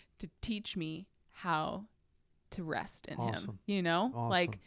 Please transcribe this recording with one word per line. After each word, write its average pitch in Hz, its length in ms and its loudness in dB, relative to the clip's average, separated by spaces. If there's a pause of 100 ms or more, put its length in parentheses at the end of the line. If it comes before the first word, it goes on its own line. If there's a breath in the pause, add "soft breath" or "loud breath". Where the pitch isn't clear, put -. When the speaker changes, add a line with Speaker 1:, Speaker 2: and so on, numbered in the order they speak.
(200 loud breath)
Speaker 1:
to 160 100 -10 (120)
teach 214 340 -4
me 165 320 -4 (240)
how 165 540 0 (640)
to 185 120 -6
rest 147 440 -4
in - 100 -6
him, 117 180 0
Speaker 2:
Awesome. 95 300 -6
Speaker 1:
you 202 160 2
know, 175 320 4
Speaker 2:
Awesome. 117 160 2
Speaker 1:
like, 175 380 4